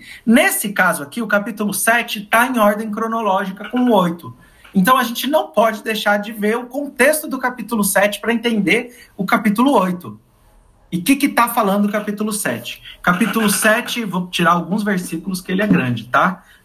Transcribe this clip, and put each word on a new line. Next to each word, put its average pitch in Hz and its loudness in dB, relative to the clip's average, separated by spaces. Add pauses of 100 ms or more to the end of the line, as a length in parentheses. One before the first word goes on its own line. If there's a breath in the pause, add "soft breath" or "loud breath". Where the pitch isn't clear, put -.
(240 loud breath)
Nesse 262 2
caso 180 0
aqui, 226 -8
o 208 -6
capítulo 208 -2
sete 226 -2
tá 226 2
em 262 0
ordem 214 2
cronológica 202 -2
com 247 -2
o 247 4
oito. 175 0 (440 soft breath)
Então 196 6
a 254 2
gente 233 -6
não 302 0
pode 214 2
deixar 214 0
de 208 -8
ver 214 -2
o 247 -10
contexto 285 0
do 254 -4
capítulo 240 -2
sete 196 2
pra 220 -2
entender 226 -2
o 185 -4
capítulo 226 2
oito. 175 -4 (720)
E 170 -2
o 180 -6
que 269 2
que - 0
tá 233 2
falando 208 2
o 208 0
capítulo 208 -4
sete? 123 -6 (220 loud breath)
Capítulo 208 0
sete, 226 0
vou 180 -4
tirar 170 2
alguns 175 0
versículos 185 -4
que - -8
ele 185 0
é 214 0
grande, 127 0
tá? 175 0 (220 soft breath)